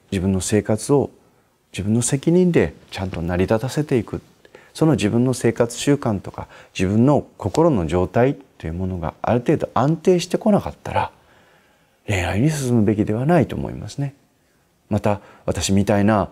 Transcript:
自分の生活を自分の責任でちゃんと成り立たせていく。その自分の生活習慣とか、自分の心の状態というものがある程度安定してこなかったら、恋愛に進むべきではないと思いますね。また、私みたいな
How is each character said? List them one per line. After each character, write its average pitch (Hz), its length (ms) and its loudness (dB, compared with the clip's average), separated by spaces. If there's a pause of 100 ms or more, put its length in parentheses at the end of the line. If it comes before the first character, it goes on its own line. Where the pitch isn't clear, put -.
(120)
自 95 80 -2
分 95 100 0
の 95 100 0
生 104 220 0
活 113 300 -2
を 135 180 2 (640)
自 - 100 -6
分 104 100 -2
の 120 100 2
責 143 280 -2
任 180 220 4
で 98 220 2 (180)
ち - 80 -10
ゃ 95 60 -4
ん 95 40 -8
と 90 100 -8
成 87 160 -2
り 92 100 2
立 110 120 2
た 127 100 -6
せ 151 140 -2
て 143 160 -2
い 101 60 -2
く。 - 180 -10 (520)
そ 160 120 2
の 160 60 4
自 101 180 2
分 117 140 2
の 127 100 0
生 117 180 0
活 117 240 -2
習 143 200 0
慣 113 240 -2
と - 100 -14
か、 - 160 -12 (260)
自 95 140 -2
分 107 180 2
の 139 220 2 (100)
心 151 320 0
の 92 200 0
状 90 180 0
態 131 300 2 (220)
と - 100 -10
い - 20 -6
う 82 40 -6
も 92 120 -4
の 92 120 -6
が 80 240 -8
あ 104 120 0
る 123 60 0
程 151 160 0
度 - 180 -4
安 143 220 2
定 175 240 2
し - 80 -6
て 180 100 -2
こ 214 140 0
な 190 80 2
か 73 100 -6
っ - 40 -12 (100)
た - 80 -10
ら、 - 180 -2 (960)
恋 95 200 0
愛 90 140 -2
に 147 80 2
進 135 280 -2
む 107 80 4
べ 104 100 4
き 101 100 0
で 107 80 -2
は 123 140 -4
な 170 140 4
い 107 80 0
と - 80 -10
思 60 140 -6
い 62 40 -10
ま 98 140 -12
す - 100 -12
ね。 139 160 -6 (760)
ま 107 120 0
た、 104 200 0 (260)
私 95 260 -2
み 98 120 4
た 101 140 2
い 101 60 4
な 101 260 2